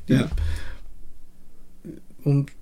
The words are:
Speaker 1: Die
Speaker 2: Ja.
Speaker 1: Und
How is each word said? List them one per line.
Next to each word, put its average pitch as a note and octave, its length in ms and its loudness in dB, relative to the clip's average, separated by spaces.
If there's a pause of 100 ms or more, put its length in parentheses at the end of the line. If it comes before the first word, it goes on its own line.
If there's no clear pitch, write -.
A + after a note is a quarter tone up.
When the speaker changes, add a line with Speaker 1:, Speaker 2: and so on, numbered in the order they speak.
Speaker 1:
Die B2+ 60 8
Speaker 2:
Ja. C3 160 6 (1900)
Speaker 1:
Und C#3 260 4 (120)